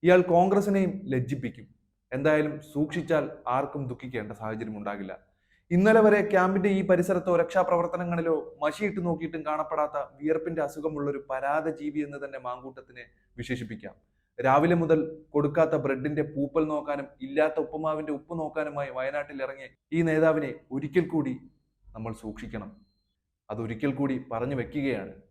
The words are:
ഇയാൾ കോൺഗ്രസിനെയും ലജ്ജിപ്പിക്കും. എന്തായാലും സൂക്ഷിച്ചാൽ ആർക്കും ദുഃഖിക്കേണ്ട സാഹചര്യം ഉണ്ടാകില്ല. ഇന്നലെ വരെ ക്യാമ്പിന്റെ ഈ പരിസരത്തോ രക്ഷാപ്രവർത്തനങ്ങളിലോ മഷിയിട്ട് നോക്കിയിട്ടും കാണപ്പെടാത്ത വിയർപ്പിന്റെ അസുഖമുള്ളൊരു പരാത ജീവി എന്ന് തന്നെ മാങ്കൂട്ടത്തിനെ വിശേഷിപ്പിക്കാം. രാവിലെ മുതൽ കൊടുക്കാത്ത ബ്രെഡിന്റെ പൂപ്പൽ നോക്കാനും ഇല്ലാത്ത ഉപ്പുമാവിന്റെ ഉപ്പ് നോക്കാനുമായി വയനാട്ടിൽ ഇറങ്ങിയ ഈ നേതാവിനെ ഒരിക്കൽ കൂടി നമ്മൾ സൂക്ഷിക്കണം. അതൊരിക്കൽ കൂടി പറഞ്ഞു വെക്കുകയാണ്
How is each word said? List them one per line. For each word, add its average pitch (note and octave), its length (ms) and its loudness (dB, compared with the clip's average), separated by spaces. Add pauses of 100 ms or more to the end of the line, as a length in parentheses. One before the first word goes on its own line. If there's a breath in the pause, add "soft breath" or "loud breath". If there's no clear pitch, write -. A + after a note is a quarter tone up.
ഇയാൾ F3+ 160 10 (100)
കോൺഗ്രസിനെയും G3 600 4 (200)
ലജ്ജിപ്പിക്കും. B2+ 540 -4 (500)
എന്തായാലും D3+ 400 2 (160)
സൂക്ഷിച്ചാൽ D3+ 540 0 (280)
ആർക്കും C#3 380 -2
ദുഃഖിക്കേണ്ട A#2+ 480 -8
സാഹചര്യം A2 400 -6
ഉണ്ടാകില്ല. G2+ 340 -8 (640)
ഇന്നലെ G#3+ 300 8
വരെ G#3 140 6 (140)
ക്യാമ്പിന്റെ F#3+ 360 4 (100)
ഈ - 100 0
പരിസരത്തോ F3+ 520 2
രക്ഷാപ്രവർത്തനങ്ങളിലോ E3+ 920 0 (280)
മഷിയിട്ട് G3+ 440 -2
നോക്കിയിട്ടും E3 400 -4
കാണപ്പെടാത്ത D3+ 500 -2 (220)
വിയർപ്പിന്റെ D#3+ 460 0
അസുഖമുള്ളൊരു C#3+ 640 -4
പരാത C#3+ 400 -2 (100)
ജീവി D3+ 280 -4
എന്ന് C#3+ 160 -12
തന്നെ C3+ 240 -12
മാങ്കൂട്ടത്തിനെ B2+ 580 -14 (340)
വിശേഷിപ്പിക്കാം. A2+ 560 -8 (520)
രാവിലെ D3+ 340 6
മുതൽ D#3+ 200 4 (340)
കൊടുക്കാത്ത D3+ 500 4
ബ്രെഡിന്റെ C#3+ 480 -2
പൂപ്പൽ C#3+ 400 0
നോക്കാനും C#3+ 340 -4 (200)
ഇല്ലാത്ത D3+ 380 2
ഉപ്പുമാവിന്റെ D#3 520 -4
ഉപ്പ് E3 240 -10
നോക്കാനുമായി D3 560 -4
വയനാട്ടിൽ C#3 480 -6
ഇറങ്ങിയ C3+ 240 -12 (280)
ഈ E3+ 120 4
നേതാവിനെ D#3 420 2 (260)
ഒരിക്കൽ D3+ 380 0
കൂടി C3 180 0 (640)
നമ്മൾ A2 180 -8 (100)
സൂക്ഷിക്കണം. G#2+ 480 -10 (760)
അതൊരിക്കൽ A2+ 520 -2
കൂടി C3+ 160 0 (160)
പറഞ്ഞു B2 280 -4
വെക്കുകയാണ് A#2+ 540 -4 (160)